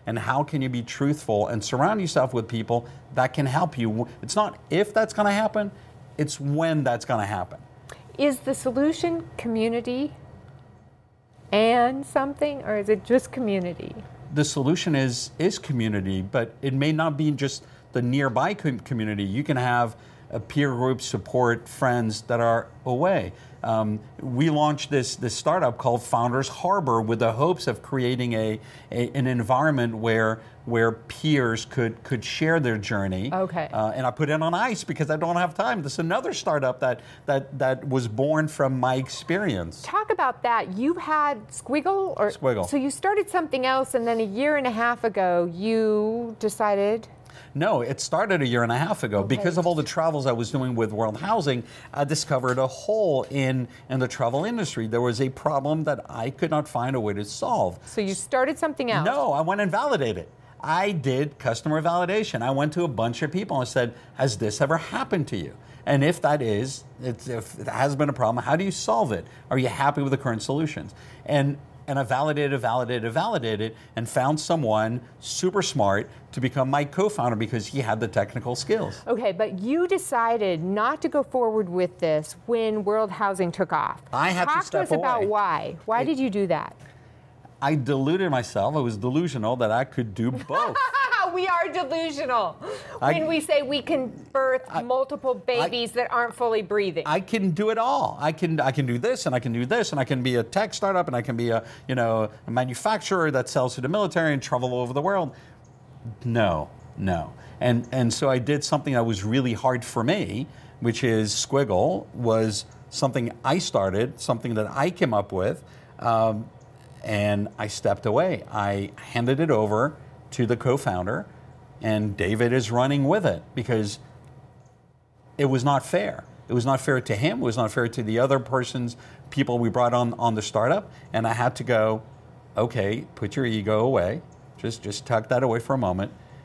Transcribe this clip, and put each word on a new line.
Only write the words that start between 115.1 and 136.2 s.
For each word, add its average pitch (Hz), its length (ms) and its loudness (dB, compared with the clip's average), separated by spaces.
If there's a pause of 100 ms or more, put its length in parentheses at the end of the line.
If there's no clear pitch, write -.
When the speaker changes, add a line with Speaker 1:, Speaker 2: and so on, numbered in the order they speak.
Speaker 1:
up 101 200 0
with, 101 300 -2 (360)
um, 113 500 2 (560)
and 104 440 0 (100)
I 110 80 -4
stepped - 400 -2
away. 131 440 2
I 101 460 -2
handed 123 420 0
it 160 120 2
over 110 460 2 (320)
to - 160 -2
the 117 120 2
co-founder, 123 680 0 (560)
and 107 360 0
David 110 360 2
is 117 180 0
running 135 340 2
with 180 200 2
it 87 180 0 (120)
because 110 460 -2 (1400)
it 147 60 2
was 131 200 2
not 139 220 4
fair. - 380 -2 (240)
It - 40 -4
was 120 140 2
not 135 140 2
fair 131 200 2
to 117 140 -2
him. 160 260 0
It - 40 -2
was 117 120 0
not 110 140 0
fair 120 160 0
to 113 160 -4
the 110 160 0
other 135 220 4
persons, 120 560 -4 (340)
people 131 280 0
we 117 120 2
brought 123 240 2
on, 120 200 2
on 117 200 2
the 107 80 -2
startup. 131 480 0 (220)
And 113 160 0
I 113 40 0
had 120 240 0
to 123 80 -8
go, 110 380 2 (540)
"Okay, 110 580 0
put - 220 -6
your 135 100 0
ego 107 340 2
away. 117 400 2 (380)
Just, 113 240 -6
just - 240 -8
tuck 113 220 0
that 127 160 2
away 117 160 2
for 135 140 -2
a 131 40 0
moment. 95 340 0 (320)